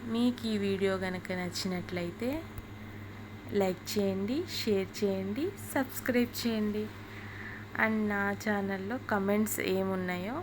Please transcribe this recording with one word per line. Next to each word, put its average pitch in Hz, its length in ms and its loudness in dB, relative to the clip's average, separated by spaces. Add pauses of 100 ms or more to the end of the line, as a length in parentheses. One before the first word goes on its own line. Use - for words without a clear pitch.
(140)
మీకు 247 340 4
ఈ 220 100 2
వీడియో 196 400 4
కనుక 185 440 -2
నచ్చినట్లయితే 180 880 -2 (1300)
లైక్ 185 300 0
చేయండి, 202 460 2 (200)
షేర్ 196 400 2
చేయండి, 196 480 2 (280)
సబ్స్క్రైబ్ 247 680 2
చేయండి. 214 420 2 (960)
And 220 200 4 (120)
నా 202 140 2 (220)
ఛానల్లో 196 520 0 (140)
కామెంట్స్ 208 480 4 (160)
ఏమున్నాయో 190 680 0